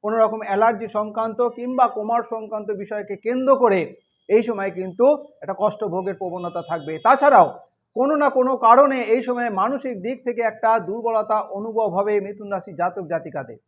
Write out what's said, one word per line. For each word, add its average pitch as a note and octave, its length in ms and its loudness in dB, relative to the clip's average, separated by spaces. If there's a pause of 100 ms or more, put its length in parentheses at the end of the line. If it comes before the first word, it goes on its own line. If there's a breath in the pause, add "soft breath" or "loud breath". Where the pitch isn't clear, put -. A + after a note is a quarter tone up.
কোনো G#3+ 160 -2
রকম A3 280 2
অ্যালার্জি G#3+ 420 2
সংক্রান্ত G#3+ 540 -4
কিংবা B3 460 0
কোমর A3+ 360 -2
সংক্রান্ত A3 480 -8
বিষয়কে G3+ 440 -8
কেন্দ্র B3+ 400 0
করে A3 240 4 (500)
এই G#3+ 140 4
সময় G3 280 -4
কিন্তু F#3 340 -2 (360)
একটা F#3+ 160 -8
কষ্ট G#3 260 -2
ভোগের F#3 320 -4
প্রবণতা F3 460 -8
থাকবে। D#3+ 320 -6 (100)
তাছাড়াও C4 440 6 (480)
কোনো C#4 200 0
না C#4+ 140 2
কোনো C4 280 0
কারণে C4 440 6
এই A3+ 200 0
সময় A#3+ 280 -4
মানসিক A#3+ 520 -4
দিক B3 220 -6
থেকে A#3 180 -4
একটা A3 280 -2 (100)
দুর্বলতা G#3+ 600 -2
অনুভব G#3 480 -4 (100)
হবে G#3 220 0
মিথুন G3+ 320 -10
রাশি F#3+ 220 -8
জাতক F3+ 360 -4
জাতিকাদের। C#3+ 480 -8 (100)